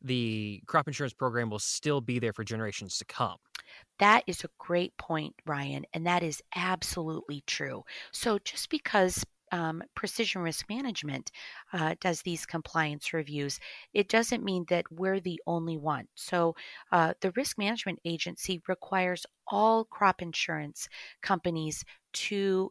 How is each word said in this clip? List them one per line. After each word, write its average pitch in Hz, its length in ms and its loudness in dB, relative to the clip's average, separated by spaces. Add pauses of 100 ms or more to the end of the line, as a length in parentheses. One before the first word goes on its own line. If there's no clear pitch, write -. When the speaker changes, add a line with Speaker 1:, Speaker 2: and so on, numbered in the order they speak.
Speaker 1:
the 110 640 -2
crop 156 220 2
insurance 139 260 -4
program 120 360 0
will 107 100 -2
still - 400 0
be 123 200 0
there 113 120 2
for 110 140 -4
generations 110 540 -4
to - 60 -8
come? 92 300 -2 (640)
Speaker 2:
That 208 280 8
is - 180 -4
a - 40 -10 (100)
great 175 360 0
point, 156 400 -4 (100)
Ryan, 139 380 -4 (100)
and 165 140 -2
that 175 160 4
is 156 180 -2 (140)
absolutely 170 920 -2
true. 131 360 -4 (300)
So 214 320 2
just - 240 -4
because, 196 560 4 (260)
um, 165 320 -2 (100)
Precision 196 480 -2
Risk 165 280 -2
Management, 202 600 -4 (420)
uh, 165 260 2
does 175 220 0
these 170 240 -2
compliance 156 680 -2
reviews, 147 460 -2 (340)
it 208 140 4
doesn't 226 360 4
mean 185 260 0
that 170 200 2
we're 190 300 0
the 175 260 -4
only 165 320 0
one. 147 380 -2
So, 170 400 2 (360)
uh, 170 300 6
the 190 140 2
Risk 277 220 0
Management 202 480 -2
Agency 170 640 -4
requires 185 580 0 (220)
all 220 380 6
crop - 360 2
insurance 156 680 -4 (340)
companies 165 640 0 (300)
to, 196 580 2